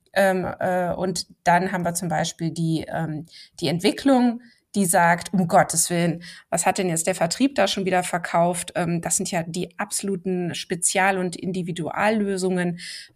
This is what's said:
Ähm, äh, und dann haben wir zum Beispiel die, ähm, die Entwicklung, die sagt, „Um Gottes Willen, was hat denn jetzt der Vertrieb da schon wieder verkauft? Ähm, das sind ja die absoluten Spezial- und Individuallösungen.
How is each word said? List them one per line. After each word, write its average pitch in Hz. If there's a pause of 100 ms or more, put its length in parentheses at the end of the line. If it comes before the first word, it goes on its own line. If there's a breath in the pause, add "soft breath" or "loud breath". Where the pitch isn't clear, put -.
(140)
Ähm, 185 (120)
äh, 180
und 180 (180)
dann 180
haben 180
wir 170
zum 175
Beispiel 165
die, 160
ähm, 156 (340 loud breath)
die -
Entwicklung, 240 (340 loud breath)
die 196
sagt, 170
„Um 185
Gottes 165
Willen, 170 (280 loud breath)
was -
hat 185
denn 185
jetzt 165
der 185
Vertrieb 247
da 196
schon 196
wieder 180
verkauft? 175
Ähm, 170
das 165
sind 185
ja 170
die 170
absoluten 185
Spezial- 190
und 180
Individuallösungen. 185 (380 loud breath)